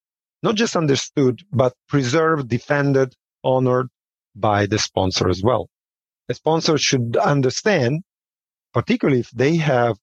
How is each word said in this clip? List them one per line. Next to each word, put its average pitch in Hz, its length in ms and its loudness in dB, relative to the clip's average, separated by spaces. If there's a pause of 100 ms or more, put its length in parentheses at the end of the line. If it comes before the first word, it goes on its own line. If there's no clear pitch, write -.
(440)
not 208 120 0
just 226 200 -2
understood, 135 640 0 (100)
but 131 220 0 (160)
preserved, 143 600 0
defended, 135 640 0 (280)
honored 127 440 0 (480)
by 104 320 0
the 104 100 0
sponsor 95 500 -2
as 90 140 -2
well. 110 280 0 (580)
The 123 80 -6
sponsor 160 420 0
should 120 400 -2
understand, 143 840 0 (680)
particularly 143 500 0
if - 100 -8
they 131 240 0
have 123 480 0